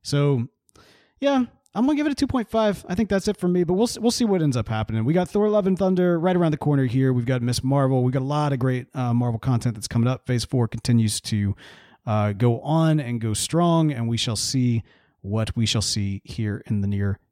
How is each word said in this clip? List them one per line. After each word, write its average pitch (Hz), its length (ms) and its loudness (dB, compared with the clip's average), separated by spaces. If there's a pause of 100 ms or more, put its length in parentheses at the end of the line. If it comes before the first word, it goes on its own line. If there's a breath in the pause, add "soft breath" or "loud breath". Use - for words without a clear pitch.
So, 143 460 0 (720 soft breath)
yeah, 269 260 2 (280)
I'm 240 120 0
gonna 294 100 2
give 294 120 0
it 302 40 0
a 277 40 -2
two 277 120 0
point 240 220 -2
five. 214 400 0
I 180 60 -4
think 214 140 0
that's 196 180 0
it 208 100 -2
for 180 100 -2
me, 180 160 2
but 170 120 0
we'll 202 120 2
s-, - 120 -8
we'll 226 120 2
see 240 140 0
what 190 160 2
ends 143 160 2
up 113 100 -2
happening. 110 380 -2
We 139 80 2
got 180 160 0
Thor: 208 200 0
Love 208 180 2
and 185 100 2
Thunder 180 420 2
right 180 160 0
around 170 160 2
the 151 60 -2
corner 143 280 2
here. 131 280 2
We've 123 120 0
got 127 160 -2
Miss 120 220 -2
Marvel. 135 400 2
We've 123 100 2
got 131 100 -2
a - 20 -4
lot 147 280 0
of 135 60 -2
great, 127 360 -2
uh, 123 180 -2
Marvel 120 260 0
content 123 360 0
that's 107 120 -12
coming 117 200 0
up. 127 200 -4
Phase 123 160 -2
four 120 240 -2
continues 113 540 0
to, 101 340 -2 (500 loud breath)
uh, 104 280 0
go 117 280 2
on 156 380 2
and 120 220 -4
go 110 120 -2
strong, 165 580 2
and 117 160 -4
we 117 100 -2
shall 113 180 -2
see 123 480 0 (380 soft breath)
what 104 340 -4
we 117 120 0
shall 107 160 0
see 98 420 -4
here 104 400 -6
in 104 160 -2
the 98 60 0
near 101 320 0 (120)